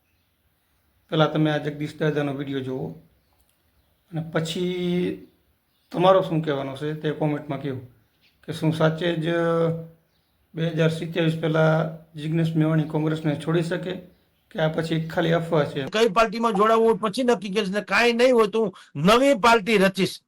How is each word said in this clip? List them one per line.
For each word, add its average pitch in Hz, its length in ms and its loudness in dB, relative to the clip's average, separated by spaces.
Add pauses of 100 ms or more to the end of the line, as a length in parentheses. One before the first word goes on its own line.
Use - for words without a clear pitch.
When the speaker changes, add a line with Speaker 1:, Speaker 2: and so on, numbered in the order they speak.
(1080)
Speaker 1:
પહેલાં 156 240 2
તમે 156 180 2
આ 151 80 0
જગદીશ 143 400 -8
દાદાનો 147 340 -2
વીડિયો 139 280 -6
જુઓ 131 300 -6 (1200)
અને 160 180 -8
પછી 180 1000 -4 (640)
તમારો 185 320 4
શું 160 200 -2
કહેવાનો 135 340 -4
છે 151 180 -6
તે 151 160 -4
કોમેન્ટમાં 147 520 -4
કહો 139 140 -6 (680)
કે 156 60 -8
શું 160 200 0
સાચે 160 440 0
જ 160 120 -2 (1300)
બે 160 140 -2
હજાર 160 200 2
સિત્યાવીસ 160 520 -2
પહેલાં 160 580 0 (200)
જિજ્ઞેશ 160 380 -2
મેવાણી 156 260 2
કોંગ્રેસને 156 640 -2
છોડી 165 160 0
શકે 180 300 -6 (580)
કે 220 80 -12
આ 160 100 2
પછી 160 400 -4
ખાલી 165 240 0
અફવા 165 320 0
છે? 139 200 -6
Speaker 2:
કઈ 220 240 0
પાર્ટીમાં 226 440 0
જોડાવવું 226 340 4
હોય 220 240 0
પછી 254 120 -4
નક્કી 214 280 0
કરીશ 196 180 -2
ને 202 120 -4
કાંઈ 214 320 2
નહીં 247 220 4
હોય 226 120 6
તો 220 180 -2
હું 190 100 -4 (220)
નવી 240 380 6
પાર્ટી 226 440 4
રચીશ, 190 500 2